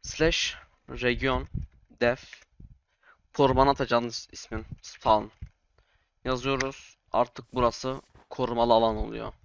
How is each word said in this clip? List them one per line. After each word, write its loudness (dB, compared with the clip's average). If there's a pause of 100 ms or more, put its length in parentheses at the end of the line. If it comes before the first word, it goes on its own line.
Slash -2 (320)
region -2 (520)
def -2 (920)
korumana 4
atacağınız -2
ismin -10 (160)
spawn 0 (960)
yazıyoruz. -4 (140)
Artık -2
burası -2 (280)
korumalı 2
alan 4
oluyor. -8 (120)